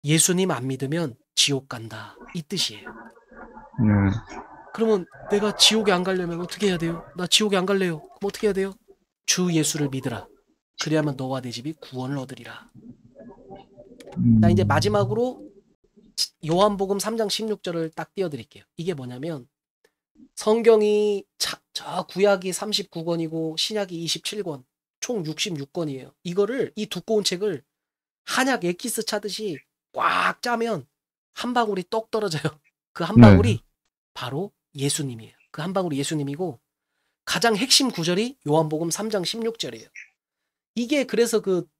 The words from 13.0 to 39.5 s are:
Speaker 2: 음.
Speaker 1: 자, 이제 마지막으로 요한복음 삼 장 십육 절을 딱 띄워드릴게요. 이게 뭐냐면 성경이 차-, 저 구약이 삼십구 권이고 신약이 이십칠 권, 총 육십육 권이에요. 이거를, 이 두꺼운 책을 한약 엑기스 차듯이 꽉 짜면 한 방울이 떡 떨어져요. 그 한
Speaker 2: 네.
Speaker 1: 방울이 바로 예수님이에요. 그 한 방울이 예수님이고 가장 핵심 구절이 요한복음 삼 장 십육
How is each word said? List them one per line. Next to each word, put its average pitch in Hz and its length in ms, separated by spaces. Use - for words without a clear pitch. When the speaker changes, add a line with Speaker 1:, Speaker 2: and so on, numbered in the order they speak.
Speaker 2:
음. 117 220
Speaker 1:
자, 107 100
이제 202 140
마지막으로 208 840
요한복음 196 520
삼 220 180
장 220 120
십육 214 340
절을 165 280
딱 - 240
띄워드릴게요. 147 500
이게 170 180
뭐냐면 127 540
성경이 208 920
차-, - 220
저 - 360
구약이 190 440
삼십구 202 520
권이고 160 520
신약이 196 460
이십칠 170 400
권, 147 220
총 214 240
육십육 151 480
권이에요. 143 400
이거를, 202 520
이 208 100
두꺼운 208 380
책을 185 380
한약 254 400
엑기스 214 400
차듯이 208 540
꽉 - 500
짜면 226 440
한 247 200
방울이 214 360
떡 226 200
떨어져요. 196 320
그 - 120
한 160 120
Speaker 2:
네. 120 60
Speaker 1:
방울이 98 380
바로 139 380
예수님이에요. 135 580
그 - 120
한 185 100
방울이 175 260
예수님이고 143 600
가장 208 320
핵심 - 340
구절이 180 480
요한복음 156 420
삼 214 200
장 196 140
십육 226 340